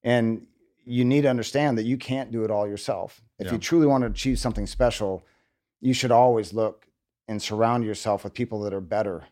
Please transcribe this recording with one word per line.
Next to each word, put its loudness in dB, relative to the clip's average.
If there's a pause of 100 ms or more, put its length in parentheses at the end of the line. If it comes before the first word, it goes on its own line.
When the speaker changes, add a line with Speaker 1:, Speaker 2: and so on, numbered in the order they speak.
Speaker 1:
And 2 (400)
you 0
need 4
to 4
understand 0
that -2
you -2
can't -6
do -4
it -2
all -2
yourself. -8 (160)
If -8
Speaker 2:
Yeah. -4
Speaker 1:
you -4
truly 4
want 4
to -2
achieve -2
something -4
special, 0 (540)
you 2
should 0
always 6
look -4 (400)
and -6
surround 0
yourself -4
with -12
people -6
that -6
are -6
better -4